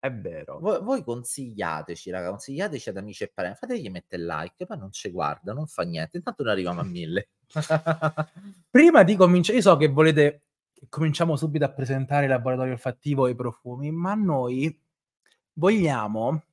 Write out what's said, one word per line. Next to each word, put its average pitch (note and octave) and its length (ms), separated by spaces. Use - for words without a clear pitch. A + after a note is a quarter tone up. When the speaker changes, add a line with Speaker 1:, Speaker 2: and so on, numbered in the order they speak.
Speaker 1:
È C3+ 80
vero. G2 460
Speaker 2:
Voi, F#3 240
voi A#3 200
consigliateci, G2+ 1080
raga, F2+ 180
consigliateci C#3 600
ad F#2+ 80
amici G2+ 260
e - 80
parenti. F#2+ 280
Fategli A#3 280
mettere - 380
like, E2+ 400
poi G#3 100
non G2 160
ci - 180
guarda, F2 440
non D3+ 120
fa - 180
niente. E2 340
Intanto F3 240
noi A2+ 100
arriviamo F2 300
a - 20
mille. F2 440
<laughs> D#3+ 1200
Speaker 1:
Prima D4+ 360
di G3+ 120
cominciare, F3+ 400
io A#3 80
so F3 140
che D3+ 100
volete D3 540
che - 160
cominciamo D#3+ 460
subito D3+ 280
a C3+ 80
presentare C3+ 520
il C3+ 60
laboratorio B2+ 420
olfattivo C3+ 540
e B2+ 40
i A#2+ 40
profumi, B2 580
ma F3 220
noi C#3+ 640
vogliamo D3 880